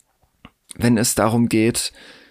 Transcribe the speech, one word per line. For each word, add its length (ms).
wenn 220
es 160
darum 340
geht, 440